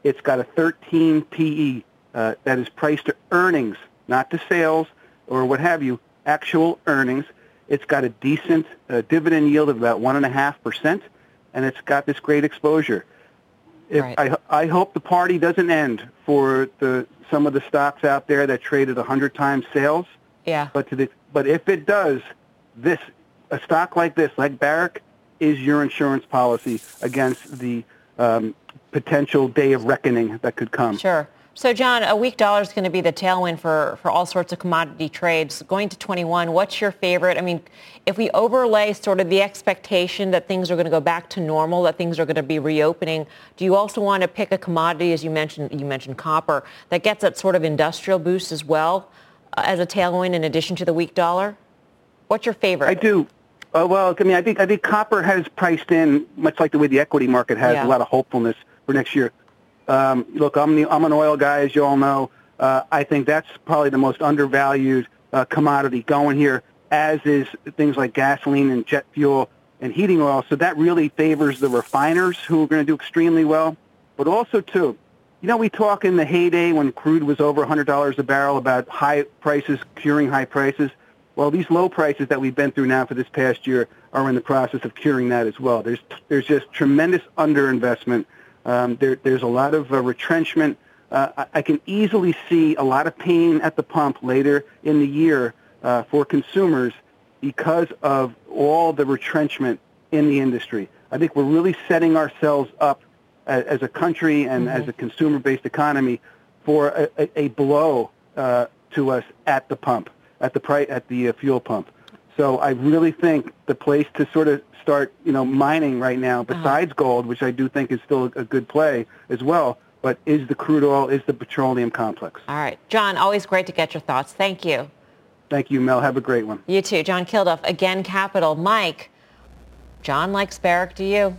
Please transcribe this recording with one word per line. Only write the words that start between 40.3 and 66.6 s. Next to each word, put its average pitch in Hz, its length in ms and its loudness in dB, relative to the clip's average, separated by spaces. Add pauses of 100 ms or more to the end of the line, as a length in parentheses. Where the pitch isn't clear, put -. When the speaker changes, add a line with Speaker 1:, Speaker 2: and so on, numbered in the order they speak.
Speaker 2:
that 175 160 -2
things 185 240 -4
are 175 40 0
gonna 165 140 -2
go 160 100 2
back 170 300 -2
to 190 100 -8
normal, 160 440 0
that 156 120 2
things 170 220 -4
are 160 80 0
gonna 156 160 0
be 151 160 -2
reopening, 156 640 0 (320)
do 190 80 -6
you 190 120 4
also 208 240 -2
wanna 196 260 0
pick 196 240 -6
a 185 80 0
commodity, 170 540 0
as 147 100 -2
you 160 80 -6
mentioned, 151 480 -6
you 139 80 -6
mentioned 131 320 -8
copper, 156 460 -2 (240)
that 175 160 -4
gets 214 160 0
that 190 180 0
sort 190 160 0
of 170 80 2
industrial 160 560 0
boost 180 320 -2
as 151 140 -10
well, 160 440 0 (480)
uh, - 80 -2
as 185 140 0
a 175 80 -2
tailwind 180 480 -2
in 160 80 -2
addition 160 320 -2
to 175 100 -8
the 170 80 0
weak 165 220 -4
dollar? 185 420 -2 (720)
What's 214 200 -2
your 233 100 -2
favorite? 175 320 2
Speaker 1:
I 185 60 4
do. 196 340 2 (440)
Uh, 165 160 4
well, 190 300 2
I 202 60 2
mean, 190 100 6
I 180 80 4
think, 208 160 0
I 196 80 4
think 202 160 0
copper 214 400 0
has 185 320 2
priced 170 380 0
in, 156 340 4 (100)
much 156 220 -2
like 156 140 0
the 151 80 2
way 147 80 4
the 135 100 2
equity 143 300 0
market 123 300 0
has, 123 160 2
Speaker 2:
Yeah. 131 120 -2
Speaker 1:
a - 20 0
lot 127 120 2
of 110 80 -2
hopefulness 120 480 -2 (300)
for 135 60 -2
next 135 220 -2
year. 131 160 0 (560)
Um, 135 460 2
look, 147 240 0
I'm 151 200 4
the, 151 100 2
I'm 156 180 2
an 156 80 2
oil 151 240 4
guy, 143 240 2
as 139 140 0
you 147 100 4
all 139 140 2
know. 139 320 0 (280)
Uh, 131 320 2
I 143 140 0
think 139 220 0
that's 156 220 0 (180)
probably 151 240 2
the 135 80 0
most 135 240 0
undervalued, 139 840 0 (260)
uh, 127 100 2
commodity 139 600 0
going 143 340 2
here, 139 240 2 (280)